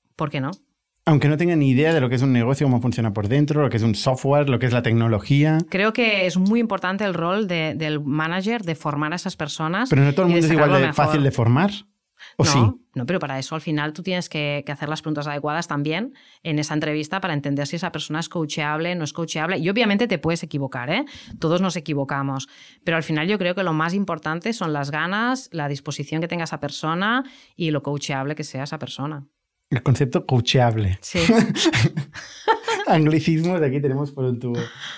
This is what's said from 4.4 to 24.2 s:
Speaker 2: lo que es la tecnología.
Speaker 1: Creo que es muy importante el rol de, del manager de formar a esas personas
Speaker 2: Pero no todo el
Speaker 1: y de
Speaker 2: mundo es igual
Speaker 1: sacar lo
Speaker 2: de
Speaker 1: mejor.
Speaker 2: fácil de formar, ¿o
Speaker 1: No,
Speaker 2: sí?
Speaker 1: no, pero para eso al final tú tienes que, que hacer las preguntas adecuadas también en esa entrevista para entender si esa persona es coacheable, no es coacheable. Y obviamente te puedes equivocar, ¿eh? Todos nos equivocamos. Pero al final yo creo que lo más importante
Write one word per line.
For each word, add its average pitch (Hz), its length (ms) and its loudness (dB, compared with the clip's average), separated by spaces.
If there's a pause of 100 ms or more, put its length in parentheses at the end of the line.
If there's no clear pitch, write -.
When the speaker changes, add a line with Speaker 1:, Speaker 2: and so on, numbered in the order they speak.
Speaker 2:
lo 120 100 2
que 131 60 0
es 120 80 2
la 123 100 2
tecnología. 117 760 4 (120)
Speaker 1:
Creo 208 240 0
que 214 320 2
es 170 100 0
muy 196 240 4
importante 196 460 -2
el 190 80 0
rol 180 340 0
de, 160 280 -2
del 151 260 -2
manager 170 600 -2
de 165 120 -4
formar 151 380 -4
a - 20 -4
esas 180 220 -6
personas 165 520 -4
Speaker 2:
Pero 139 140 6
no 143 100 4
todo 185 120 2
el 175 80 6
Speaker 1:
y - 20 6
de 170 60 6
Speaker 2:
mundo 160 60 4
es 156 60 4
igual 160 160 6
Speaker 1:
sacar - 40 4
lo - 120 6
Speaker 2:
de - 60 2
Speaker 1:
mejor. 147 140 4
Speaker 2:
fácil 151 180 4
de 135 80 4
formar, 127 400 4 (640)
¿o - 80 2
Speaker 1:
No, - 80 4
Speaker 2:
sí? 139 80 6 (360)
Speaker 1:
no, 123 100 -4
pero 180 140 0
para 135 200 -6
eso 135 160 -6
al 156 60 -6
final 151 320 -2
tú 175 100 -12
tienes 180 240 -4
que, 147 380 -4
que 147 80 -6
hacer 147 160 -8
las 156 120 -6
preguntas 147 260 -4
adecuadas 147 420 -4
también 156 440 -4 (300)
en 151 160 -2
esa 151 140 -4
entrevista 151 480 -4
para 180 120 -4
entender 143 340 -2
si 170 100 -6
esa 170 160 -6
persona 156 260 -6
es 160 80 -6
coacheable, 156 680 -4
no 160 100 -4
es - 80 -8
coacheable. 165 460 -4
Y 170 100 -2
obviamente 214 400 2
te 180 100 -2
puedes 165 240 -2
equivocar, 135 460 -6
¿eh? 240 160 -2 (340)
Todos 165 220 0
nos 185 160 -2
equivocamos. 139 720 -4 (340)
Pero 165 140 0
al 156 60 0
final 156 260 -2
yo 208 80 0
creo 180 180 0
que 190 80 -2
lo 175 80 0
más 160 220 0
importante 170 580 -4